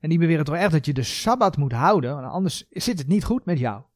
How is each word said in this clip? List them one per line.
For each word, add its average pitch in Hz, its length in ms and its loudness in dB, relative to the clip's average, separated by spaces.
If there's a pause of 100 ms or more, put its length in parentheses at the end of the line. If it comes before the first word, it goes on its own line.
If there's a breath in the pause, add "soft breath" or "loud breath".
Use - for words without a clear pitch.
en 156 80 -6
die 170 100 4
beweren 165 260 2
toch 147 100 -2
echt 175 180 2
dat 156 140 2
je 151 60 0
de 131 100 -2
Sabbat 220 540 0
moet 139 160 0
houden, 139 420 2
want 131 120 -10
anders - 440 -4
zit 190 280 -4
het 135 100 -4
niet 202 160 2
goed 247 200 -2
met 175 140 0
jou. 117 240 -4 (140)